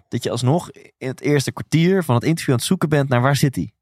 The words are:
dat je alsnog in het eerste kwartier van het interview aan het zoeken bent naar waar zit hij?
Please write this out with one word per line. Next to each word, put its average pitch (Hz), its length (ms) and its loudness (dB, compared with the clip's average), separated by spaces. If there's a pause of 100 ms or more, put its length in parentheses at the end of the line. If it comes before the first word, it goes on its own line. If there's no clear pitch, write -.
dat - 160 -6
je - 80 -4
alsnog 123 400 0 (260)
in 131 100 -8
het 127 140 -8
eerste 143 300 0
kwartier 175 520 0
van 127 120 0
het 120 80 0
interview 156 300 0
aan 117 60 2
het - 80 -6
zoeken 175 220 0
bent 143 200 2
naar 120 120 2
waar 135 140 2
zit 135 200 0
hij? - 260 -6